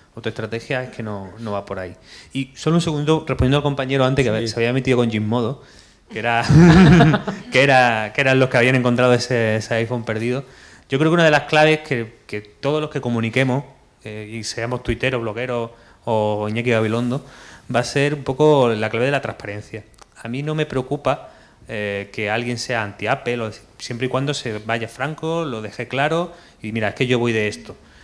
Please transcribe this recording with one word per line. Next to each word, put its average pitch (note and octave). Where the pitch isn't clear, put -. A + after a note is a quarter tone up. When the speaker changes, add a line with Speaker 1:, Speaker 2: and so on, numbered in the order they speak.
Speaker 1:
o A#2
tu A2+
estrategia A2+
es B2+
que -
no, G2+
no A2+
va G2
por G2
ahí". F2+
Y C3+
solo D#3+
un E3+
segundo, D#3
respondiendo C3
al D3
compañero C3+
antes C3+
que A2
Speaker 2:
Sí. A2+
Speaker 1:
se G#2+
había A#2
metido B2+
con A#2+
Gizmodo, A2
que D#3
era, A#2
<laughs> E3
que C3
era, A#2+
que -
eran C3
los B2+
que C3
habían B2
encontrado B2
ese, A#2
ese A2
iPhone A#2
perdido. A#2
Yo C3+
creo D#3+
que D#3+
una E3+
de D#3+
las D3
claves D#3
que, A#2
que G#2
todos D3
los D3+
que C#3+
comuniquemos, B2
eh, G#2+
y A2
seamos A#2
tuiteros, B2+
blogueros A#2
o G#2+
Iñaki A#2
Gabilondo, A#2
va A#2+
a B2
ser C#3+
un C#3+
poco C#3
la A2
clave A#2
de C#3
la C#3
transparencia. G#2
A A#2
mí B2+
no D#3
me D#3
preocupa, C3+
eh, G2+
que G#2
alguien A#2+
sea A#2
anti-Apple, A#2+
o A2
si-, -
siempre A#2+
y -
cuando C#3
se A2
vaya A2+
franco, D#3+
lo A#2
deje G#2+
claro D#3+
y, A2
"Mira, A2
es -
que C3+
yo B2
voy A#2+
de G#2+
esto, -